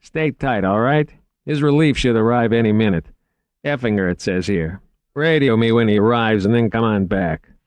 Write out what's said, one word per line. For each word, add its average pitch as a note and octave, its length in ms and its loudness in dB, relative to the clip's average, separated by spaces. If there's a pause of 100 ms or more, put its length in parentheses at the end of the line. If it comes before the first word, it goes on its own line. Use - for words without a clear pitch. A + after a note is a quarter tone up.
Stay D#3 300 -4
tight, B2 340 -4
all G2 160 0
right? D3 300 0 (340)
His C#3+ 180 -4
relief D3 360 2
should A#2+ 180 0
arrive A#2 360 2
any A2+ 200 2
minute. G#2 340 0 (580)
Effinger, A#2 460 -2
it F2+ 100 -6
says F#2 260 -4
here. F2 340 -4 (340)
Radio C#3+ 420 0
me A2+ 160 2
when A#2 160 2
he G#2 100 2
arrives A2 460 2
and G#2 100 2
then A#2 160 2
come A2+ 140 -2
on G#2 220 0
back. F2 420 -4 (180)